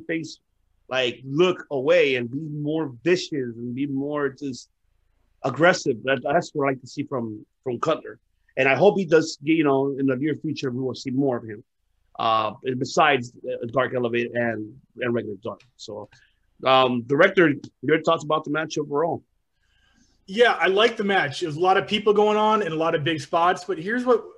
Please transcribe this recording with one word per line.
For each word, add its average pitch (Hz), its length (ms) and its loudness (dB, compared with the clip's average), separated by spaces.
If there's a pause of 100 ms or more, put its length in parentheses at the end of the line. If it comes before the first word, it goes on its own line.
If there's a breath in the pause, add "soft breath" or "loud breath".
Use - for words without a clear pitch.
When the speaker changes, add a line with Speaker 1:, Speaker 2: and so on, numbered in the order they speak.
Speaker 1:
face, 165 320 -8 (480)
like, 123 360 -2
look 170 460 0
away 143 460 4
and 120 160 -4
be 139 80 -6
more 151 520 -4 (120)
vicious 180 280 0 (240)
and 120 200 -8
be 139 100 -2
more 143 440 -2
just 131 400 -10 (760)
aggressive. 143 600 2
That, 131 180 0
that's 151 300 0
what 139 120 -2
I 139 40 2
like 131 120 -4
to 127 60 -20
see - 160 -10
from, 117 420 -8 (180)
from 120 160 -6
Cutler. 110 380 -4 (400)
And 135 100 2
I 135 60 4
hope 180 240 4
he 196 80 0
does, 160 380 2
you 160 200 2
know, 139 360 2
in 139 80 0
the 131 80 0
near 143 220 -2
future, 139 340 -6
we 123 100 -6
will 127 140 -4
see 135 160 -10
more 131 260 0
of 113 60 -8
him. 110 200 -14 (540)
Uh, 110 340 0 (260)
besides, 135 540 2 (160)
uh, 123 200 -8
Dark 123 280 -2
Elevate 120 380 -2
and, 113 400 -4 (240)
and 120 160 -2
regular 107 280 -4
Dark. 104 200 -10 (160)
So, 104 320 -14 (560 soft breath)
um, 127 380 4
director, 160 500 4 (280)
your 156 200 2
thoughts 165 240 0
about 156 180 -2
the 151 80 -8
match 156 260 -4
overall? 147 460 -4 (1040)
Speaker 2:
Yeah, 220 320 4
I 170 80 2
like 214 300 2
the 208 80 -4
match. 175 340 0
There's 160 160 -6
a 160 60 -4
lot 185 160 4
of 190 100 -2
people 208 260 0
going 208 220 4
on 214 260 2
and 160 120 -4
a - 20 -4
lot 160 180 0
of 156 120 -2
big 160 160 -2
spots. 180 420 0
But 170 160 -6
here's 220 240 -4
what, 240 200 2 (140)